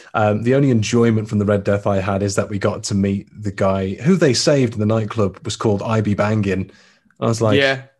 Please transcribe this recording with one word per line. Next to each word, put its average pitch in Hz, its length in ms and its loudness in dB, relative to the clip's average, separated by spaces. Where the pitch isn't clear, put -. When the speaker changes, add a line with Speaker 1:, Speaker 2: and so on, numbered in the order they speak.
Speaker 1:
Um, 107 280 2
the 123 120 2
only 139 160 4
enjoyment 113 580 2
from 104 100 0
the 101 60 0
Red 101 180 2
Death 101 240 0
I 98 140 0
had 98 220 -2
is 101 120 -4
that 98 140 -2
we 104 100 -6
got 98 260 -2
to 110 100 -4
meet 98 340 0
the 104 100 -6
guy 98 440 -2
who 175 220 2
they 151 160 2
saved 135 400 0
in 107 80 -8
the 107 40 0
nightclub 107 600 -2
was 107 100 -6
called 104 260 0
I 110 200 -2
Be 104 120 0
Bangin'. 98 580 -2
I 120 60 -4
was 113 140 0
like, 113 160 2
Speaker 2:
Yeah. 135 260 0